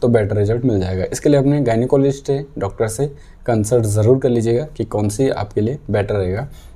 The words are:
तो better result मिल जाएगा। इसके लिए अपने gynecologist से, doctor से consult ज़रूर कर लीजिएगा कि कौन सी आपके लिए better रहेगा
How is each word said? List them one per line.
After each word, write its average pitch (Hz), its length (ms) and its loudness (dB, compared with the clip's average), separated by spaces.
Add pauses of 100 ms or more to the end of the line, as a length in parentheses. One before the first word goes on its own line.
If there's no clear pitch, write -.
तो 127 60 2
better 107 280 2
result 107 300 0
मिल 110 140 2
जाएगा। 92 320 -2
इसके - 180 -2
लिए 143 100 4
अपने 143 220 2
gynecologist 135 680 2
से, 139 180 -2 (140)
doctor - 280 -2
से 135 200 -4 (380)
consult 113 400 2
ज़रूर 107 320 4
कर 135 120 0
लीजिएगा 117 380 0 (100)
कि 117 60 -4
कौन 104 260 -2
सी 135 200 0
आपके - 320 -4
लिए 120 160 -2 (120)
better 107 260 0
रहेगा 101 320 -2 (280)